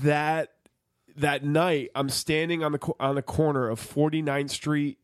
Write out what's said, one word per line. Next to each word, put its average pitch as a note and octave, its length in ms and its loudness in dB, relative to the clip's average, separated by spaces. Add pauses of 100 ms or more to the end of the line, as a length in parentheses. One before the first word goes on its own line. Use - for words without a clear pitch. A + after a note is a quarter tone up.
that D3+ 500 2 (640)
that C#3+ 260 0
night, D3+ 520 2
I'm C#3 140 0
standing D#3+ 540 0
on D3+ 80 0
the D3 80 -2
co-, - 200 -4
on C3+ 160 0
the C#3 60 -2
corner C#3+ 480 0
of A2+ 100 -4
forty-ninth D3 720 0
Street D3 520 -2